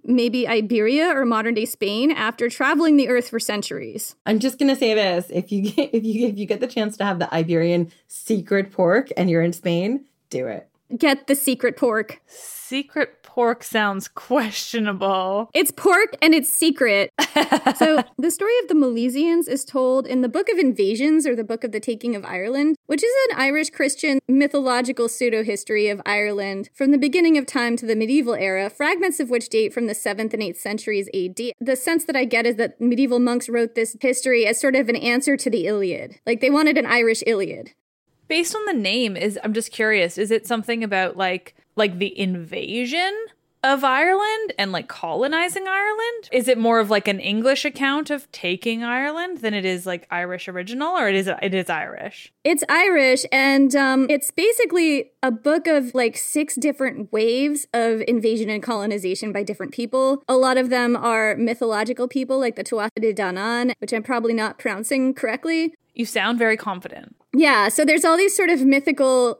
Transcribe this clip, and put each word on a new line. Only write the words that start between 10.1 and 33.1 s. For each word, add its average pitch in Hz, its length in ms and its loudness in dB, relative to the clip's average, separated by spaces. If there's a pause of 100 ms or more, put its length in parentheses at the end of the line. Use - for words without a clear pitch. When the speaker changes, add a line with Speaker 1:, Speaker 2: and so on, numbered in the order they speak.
Speaker 2:
do 127 160 -4
it. 110 220 -10 (280)
Speaker 1:
Get 277 300 2
the 277 100 2
secret 247 400 -2
pork. 220 520 -2
Speaker 3:
Secret - 960 -8
pork 233 400 0
sounds 202 460 -2
questionable. 202 1400 -2
Speaker 1:
It's 311 180 2
pork 392 500 2
and 320 140 8
it's - 140 0
secret. 226 640 2
Speaker 3:
<laughs> - 40 -6 (580)
Speaker 1:
So 311 260 4 (140)
the 302 120 0
story 427 300 0
of 381 80 -4
the 330 80 0
Milesians 277 720 2
is 269 180 -4
told 254 400 0
in 254 160 0
the 247 80 0
Book 359 200 -2
of 359 100 0
Invasions, 262 680 2
or 247 100 0
the 220 80 -4
Book 226 200 -6
of 226 80 -6
the 214 80 -4
Taking 226 360 -4
of 202 100 -10
Ireland, 269 500 0 (100)
which 302 180 0
is 466 80 4 (180)
an - 100 -4
Irish 285 300 0
Christian 277 580 0
mythological 254 800 2
pseudo-history 214 800 -2
of 202 180 -4
Ireland 202 680 -4
from 277 180 2
the 294 60 6
beginning 311 400 4
of 262 80 0
time 240 320 -2
to 240 80 -6
the 226 100 0
medieval 233 400 2
era, 196 340 -2
fragments 339 500 -2
of 262 100 -2
which 240 200 0
date 220 240 0
from 233 140 -2
the 214 80 -4
seventh 220 380 -4
and 220 100 -4
eighth 180 160 -8
centuries 208 540 -4
A 185 160 -4
D. 226 300 -8
The 254 160 0
sense 330 300 -2
that 294 100 -4
I 269 100 2
get 233 200 0
is 240 120 0
that - 220 -4
medieval 240 400 2